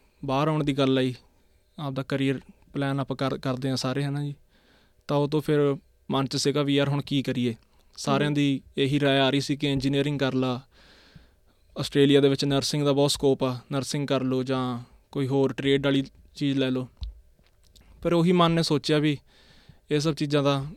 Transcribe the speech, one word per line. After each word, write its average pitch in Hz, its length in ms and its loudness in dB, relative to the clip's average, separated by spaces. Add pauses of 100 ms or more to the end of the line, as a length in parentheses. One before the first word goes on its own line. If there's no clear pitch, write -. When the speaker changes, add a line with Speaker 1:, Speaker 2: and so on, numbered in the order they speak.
(260)
Speaker 1:
ਬਾਹਰ 139 220 0
ਆਉਣ 156 160 0
ਦੀ 139 140 0
ਗੱਲ 131 200 2
ਆਈ, 127 180 0 (640)
ਆਪਦਾ 139 240 -6
ਕਰੀਅਰ 135 360 -2 (340)
ਪਲਾਨ 139 260 -2
ਆਪਾਂ 131 180 -6
ਕਰ-, 131 220 -4
ਕਰਦੇ 131 300 -4
ਹਾਂ 131 80 -2
ਸਾਰੇ, 135 260 -4
ਹੈ 143 60 -4
ਨਾ 143 140 -4
ਜੀ, 143 120 -8 (720)
ਤਾਂ 147 100 0
ਉਹ 147 100 2
ਤੋਂ 151 140 0
ਫਿਰ 147 340 2 (360)
ਮਨ 135 140 0
'ਚ 139 100 -8
ਸੀਗਾ 143 280 0
ਵੀ 139 120 0
ਯਾਰ 139 140 2
ਹੁਣ 143 120 -2
ਕੀ 139 200 -2
ਕਰੀਏ। 120 340 -2 (420)
ਸਾਰਿਆਂ 143 320 0
Speaker 2:
ਹਮ। 147 40 -2
Speaker 1:
ਦੀ 143 280 0 (160)
ਇਹੀ 139 220 0
ਰਾਏ 139 200 4
ਆ 135 100 4
ਰਹੀ 139 120 2
ਸੀ 139 140 -4
ਕਿ 143 160 -2
ਇੰਜੀਨੀਅਰਿੰਗ 139 480 0
ਕਰ 131 140 0
ਲਾ, 127 280 0 (1160)
ਆਸਟ੍ਰੇਲੀਆ 139 440 4
ਦੇ 139 80 6
ਵਿੱਚ 139 160 0
ਨਰਸਿੰਗ 139 380 -2
ਦਾ 143 100 2
ਬਹੁਤ 143 180 2
ਸਕੋਪ 135 320 0
ਆ, 123 160 -4 (120)
ਨਰਸਿੰਗ 139 360 -4
ਕਰ 131 160 0
ਲਓ 131 200 -2
ਜਾਂ 127 360 -4 (320)
ਕੋਈ 139 160 -4
ਹੋਰ 135 260 0
ਟ੍ਰੇਡ 139 320 0
ਵਾਲੀ 139 180 2 (320)
ਚੀਜ਼ 139 240 -2
ਲੈ 131 120 0
ਲਓ। 127 160 -4 (1120)
ਪਰ 170 120 0
ਉਹੀ 170 180 4
ਮਨ 170 200 6
ਨੇ 165 120 2
ਸੋਚਿਆ 151 340 0
ਵੀ 147 200 0 (720)
ਇਹ 147 80 0
ਸਭ 156 140 0
ਚੀਜ਼ਾਂ 147 300 0
ਤਾਂ 139 220 0 (120)